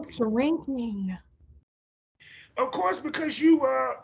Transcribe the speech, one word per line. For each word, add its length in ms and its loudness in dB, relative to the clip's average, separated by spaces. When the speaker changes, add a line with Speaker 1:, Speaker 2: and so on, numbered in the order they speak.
Speaker 1:
shrinking. 1040 -4
Speaker 2:
Of 140 0
course, 280 0
because 400 -4
you, 260 8
uh, 380 0